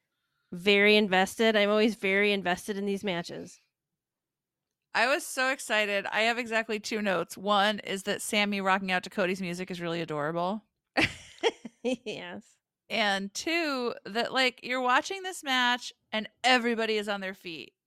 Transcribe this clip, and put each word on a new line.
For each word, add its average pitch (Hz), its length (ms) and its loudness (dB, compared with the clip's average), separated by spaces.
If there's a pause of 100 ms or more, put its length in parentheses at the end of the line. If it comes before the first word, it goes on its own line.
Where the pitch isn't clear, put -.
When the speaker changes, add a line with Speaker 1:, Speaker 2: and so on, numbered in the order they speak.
(520)
Speaker 1:
very 202 440 6
invested. 214 600 4
I'm 202 140 4
always 214 260 4
very 202 360 2
invested 190 460 -2
in 202 80 -4
these 196 180 -2
matches. 170 560 -6 (1400)
Speaker 2:
I 220 120 4
was 311 180 0
so 262 240 -2
excited. 214 560 -2
I 208 160 -2
have 233 160 2
exactly 220 420 -2
two 214 220 -4
notes. 180 340 -2
One 202 440 2
is 190 240 -6
that 202 180 -2
Sami 202 400 0
rocking 190 300 0
out 180 120 0
to 185 60 -12
Cody's 190 320 -2
music 180 300 -6
is 175 100 -8
really 170 200 -4
adorable. 165 640 -4 (320)
Speaker 1:
<laughs> 311 80 4 (800)
Yes. 202 580 -6 (460)
Speaker 2:
And 202 440 0
two, 294 600 -2 (120)
that, 208 260 -4
like, 254 320 0
you're 254 160 -4
watching 294 420 0
this 370 220 -10
match 247 480 0 (220)
and 214 160 -4 (160)
everybody 233 500 2
is 208 140 -2
on 202 100 -4
their 190 140 -8
feet, 160 400 -14 (120)